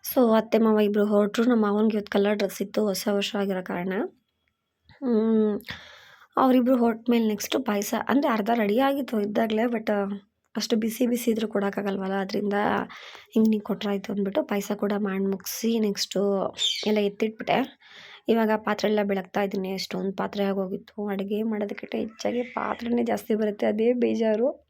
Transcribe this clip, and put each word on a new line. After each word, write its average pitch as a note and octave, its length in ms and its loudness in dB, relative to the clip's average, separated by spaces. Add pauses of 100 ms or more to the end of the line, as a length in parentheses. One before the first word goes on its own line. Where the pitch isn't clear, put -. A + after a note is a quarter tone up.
(140)
So, C#4 80 4 (180)
ಅತ್ತೆ A3 240 0
ಮಾವ G#3+ 240 6
ಇಬ್ರು G#3 240 2
ಹೊರಟ್ರು. G#3 400 2
ನಮ್ಮ A3 140 4
ಮಾವನ್ಗೆ G#3 320 2
ಇವತ್ತು G#3 180 -6
ಕಲರ್ G3+ 240 2
ಡ್ರೆಸ್ G3 240 -2
ಇತ್ತು, G3+ 260 -2
ಹೊಸ F#3 140 -4 (140)
ವರ್ಷ G3+ 240 -4
ಆಗಿರೋ F#3+ 280 -2
ಕಾರಣ. F#3+ 240 -4 (1120)
ಹ್ಮ್, A3 480 2 (880)
ಅವರಿಬ್ರು B3+ 400 6
ಹೊರಟ್ಮೇಲೆ A#3 520 2
ನೆಕ್ಸ್ಟು - 240 -4 (120)
ಪಾಯಸ, G3+ 240 -2 (200)
ಅಂದ್ರೆ C#4+ 220 2
ಅರ್ಧ G#3+ 140 -2 (120)
ರೆಡಿ G#3 160 2 (100)
ಆಗಿತ್ತು C4+ 400 -2
ಇದ್ದಾಗಲೇ, A3 380 0 (100)
but A3 140 -4 (680)
ಅಷ್ಟು A3+ 240 -2
ಬಿಸಿ A3+ 280 -2
ಬಿಸಿ A#3+ 220 -2
ಇದ್ರೂ A3 200 -2
ಕೊಡೋಕ್ಕಾಗಲ್ವಲ್ಲ, G3 680 -2
ಅದರಿಂದ G3+ 340 -2 (760)
ಹಿಂಗೆ A3 200 6
ನೀವು G#3 160 -2
ಕೊಟ್ರಾಯ್ತು G3+ 440 -4
ಅಂದ್ಬಿಟ್ಟು G3+ 380 0
ಪಾಯಸ G3+ 200 -2 (120)
ಕೂಡ G#3 100 0 (140)
ಮಾಡಿ F#3+ 180 -2 (100)
ಮುಗಿಸಿ A3+ 520 -2
ನೆಕ್ಸ್ಟು G3+ 320 -2 (680)
ಎಲ್ಲ G#3+ 80 4 (140)
ಎತ್ತಿಟ್ಬಿಟ್ಟೆ. G#3+ 460 0 (760)
ಇವಾಗ A3+ 180 4 (160)
ಪಾತ್ರೆ G#3+ 240 0
ಎಲ್ಲ G#3 200 2
ಬೆಳಗ್ತಾ G3 360 -2
ಇದ್ದೀನಿ. F#3+ 320 -4
ಎಷ್ಟೊಂದು F#3 400 -4
ಪಾತ್ರೆ G3+ 320 -2
ಆಗೋಗಿತ್ತು. G3 640 -6
ಅಡುಗೆ G3 260 -4 (140)
ಮಾಡೋದಕ್ಕಿಂತ G#3 500 -6
ಹೆಚ್ಚಾಗಿ A3 400 -4 (140)
ಪಾತ್ರೆನೇ A#3+ 560 -2
ಜಾಸ್ತಿ G#3+ 280 -2
ಬರುತ್ತೆ, G#3+ 300 -2
ಅದೇ A3 220 2 (120)
ಬೇಜಾರು. A3 440 2 (200)